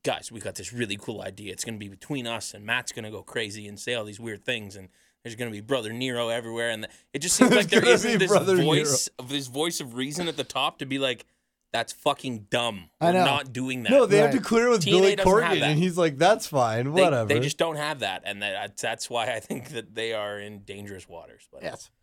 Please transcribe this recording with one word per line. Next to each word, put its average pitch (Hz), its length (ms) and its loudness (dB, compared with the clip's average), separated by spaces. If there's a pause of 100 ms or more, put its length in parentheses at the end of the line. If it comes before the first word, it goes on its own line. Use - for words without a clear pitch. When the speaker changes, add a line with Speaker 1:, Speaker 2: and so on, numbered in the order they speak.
Speaker 1:
"Guys, - 260 -6
we 117 100 -14
got 92 140 -10
this 101 180 -14
really 113 240 -6
cool 104 260 -10
idea. 98 300 -12
It's - 120 -10
gonna 113 140 -10
be 101 100 -12
between 120 380 -10
us, 113 280 -8
and 104 100 -18
Matt's 120 280 -4
gonna 110 180 -10
go 101 120 -12
crazy 107 440 -8
and 101 140 -14
say 120 140 -4
all 110 100 -4
these 104 160 -14
weird 110 240 -12
things, 104 320 -6
and 95 140 -18 (340)
there's 117 100 -12
gonna 117 160 -8
be 104 100 -10
Brother 110 320 -4
Nero 120 360 -4
everywhere." 117 420 -4
And 110 140 -6
the, - 40 -12 (240)
it 143 60 -6
just 170 180 -2
seems 240 140 6
Speaker 2:
<laughs> - 0 -
There's 208 140 6
Speaker 1:
like 160 60 -4
there 202 100 6
Speaker 2:
gonna 240 140 8
Speaker 1:
isn't 233 180 2
Speaker 2:
be 220 60 2
Speaker 1:
this 185 120 2
Speaker 2:
Brother 185 320 6
Speaker 1:
voice 147 460 2
Speaker 2:
Nero. - 180 -14
Speaker 1:
of, - 40 -16
this 139 180 -4
voice 156 320 -4
of 123 160 -12
reason 151 320 -4
at 139 80 -6
the 131 80 -6
top 139 340 -4
to 139 80 -8
be 135 140 -4
like, 127 260 -2 (460)
"That's 117 200 -4
fucking 127 580 -4
dumb. 113 400 -4 (100)
Speaker 3:
I 160 60 2
Speaker 1:
We're 175 80 4
Speaker 3:
know. 185 100 4
Speaker 1:
not 139 280 0
doing 127 300 -4
that." 110 80 -2
Speaker 2:
No, 269 160 8
they 202 120 6
had 208 120 6
to 269 80 2
Speaker 3:
Right. - 80 -4
Speaker 2:
clear 233 240 4
with 214 120 4
Speaker 1:
T 175 100 0
N 175 60 8
A - 20 8
Speaker 2:
Billy 196 160 6
Speaker 1:
doesn't 190 160 4
have 214 100 6 (140)
Speaker 2:
Corgan, 151 40 0
Speaker 1:
that. 151 100 2
Speaker 2:
and 151 100 2
he's 175 180 0
like, 160 200 2
"That's 208 280 6
fine, 123 480 0
Speaker 1:
They, 190 80 6
Speaker 2:
whatever." 131 240 4
Speaker 1:
they 117 140 4
just 147 180 -2
don't 165 180 0
have 147 240 -4
that, 95 240 -4
and 101 160 -8
that, 104 360 -6
that's 113 340 -8
why 117 240 -2
I 110 60 -6
think 117 300 -12
that 110 260 -10
they 113 160 -4
are 104 260 -6
in 104 220 -14
dangerous 101 480 -14
waters. - 420 -20
But - 140 -18
Speaker 3:
Yes. - 260 -12 (120)